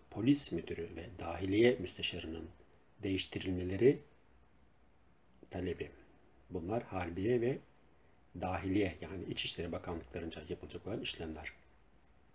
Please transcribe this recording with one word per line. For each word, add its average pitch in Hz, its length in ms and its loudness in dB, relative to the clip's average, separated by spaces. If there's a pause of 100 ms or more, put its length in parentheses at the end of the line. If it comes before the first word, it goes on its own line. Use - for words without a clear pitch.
(100)
Polis 135 420 2
Müdürü - 440 -4
ve - 100 -8 (120)
Dahiliye 95 580 4
Müsteşarı'nın 82 720 -6 (540)
değiştirilmeleri 95 960 4 (1500)
talebi. 90 400 -4 (600)
Bunlar 92 320 -2
Harbiye 95 580 0
ve 123 180 2 (800)
Dahiliye, 92 600 2
yani 87 240 -6
İçişleri - 480 -4
Bakanlıklarınca 82 760 -6
yapılacak - 380 -8
olan 113 140 -4
işlemler. 78 520 -6 (840)